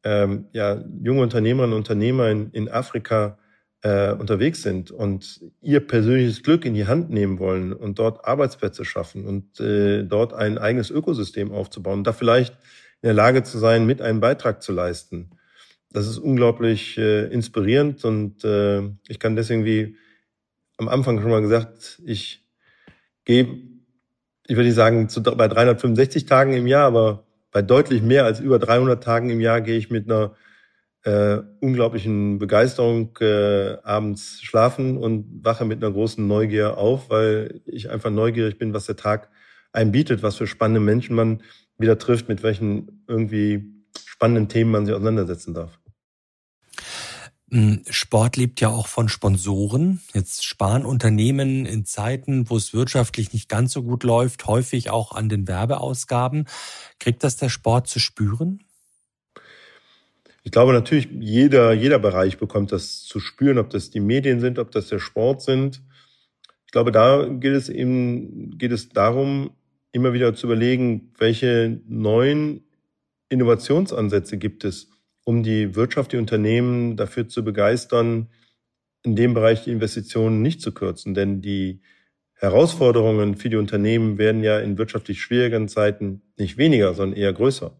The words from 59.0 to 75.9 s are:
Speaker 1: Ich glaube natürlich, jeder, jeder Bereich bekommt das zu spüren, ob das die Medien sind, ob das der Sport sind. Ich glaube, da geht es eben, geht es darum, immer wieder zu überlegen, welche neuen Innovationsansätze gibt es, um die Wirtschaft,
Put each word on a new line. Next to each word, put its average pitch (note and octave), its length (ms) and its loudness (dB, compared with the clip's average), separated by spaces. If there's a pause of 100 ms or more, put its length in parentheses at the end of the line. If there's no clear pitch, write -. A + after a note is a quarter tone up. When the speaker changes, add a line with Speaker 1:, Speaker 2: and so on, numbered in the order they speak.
Speaker 1:
Ich - 80 -14
glaube B2+ 220 6
natürlich, A#2+ 360 2 (100)
jeder, A#2 540 6
jeder B2 260 4
Bereich F#2+ 380 0
bekommt G2+ 340 -2
das - 320 -8
zu - 160 -10
spüren, C3+ 380 0
ob G#2+ 120 0
das - 220 -6
die A2 80 -4
Medien B2 400 0
sind, B2 200 -2
ob A2+ 120 -6
das G#2 160 -4
der G2+ 120 -4
Sport C3 420 -2
sind. C3+ 420 -2 (800)
Ich - 60 -20
glaube, - 200 2
da B2+ 380 6
geht C3+ 240 -2
es C3 160 -2
eben, B2+ 880 -4
geht A#2+ 140 -4
es A2 180 -6
darum, C3+ 600 0 (400)
immer B2 220 2
wieder A#2+ 220 2
zu - 120 -8
überlegen, A#2+ 720 0
welche A2+ 680 2
neuen B2 760 0 (640)
Innovationsansätze A#2 1080 0
gibt G2+ 260 -8
es, - 260 -8 (360)
um A#2 180 0
die G#2+ 320 -2
Wirtschaft, B2 380 -2